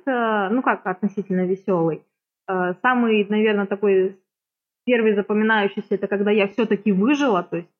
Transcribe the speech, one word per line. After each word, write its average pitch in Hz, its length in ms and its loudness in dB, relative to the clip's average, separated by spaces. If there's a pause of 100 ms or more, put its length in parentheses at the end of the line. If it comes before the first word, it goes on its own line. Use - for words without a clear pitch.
э, 220 440 0
ну 254 100 0
как 233 260 -2
относительно 185 580 -2
веселый. 175 580 -2 (460)
Э, 180 320 -2
самый, 233 480 2
наверное, 214 380 2
такой 196 500 0 (680)
первый 226 300 2
запоминающийся, 208 800 0
это 196 120 -6
когда 202 240 0
я 196 160 2
все-таки 208 440 0
выжила, 220 520 2
то 170 140 -8
есть 175 120 -10 (100)